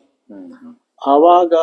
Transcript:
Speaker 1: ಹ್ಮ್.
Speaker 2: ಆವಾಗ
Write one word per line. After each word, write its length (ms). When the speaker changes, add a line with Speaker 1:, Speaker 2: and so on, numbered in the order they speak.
Speaker 1:
ಹ್ಮ್. 420
Speaker 2:
ಆವಾಗ 560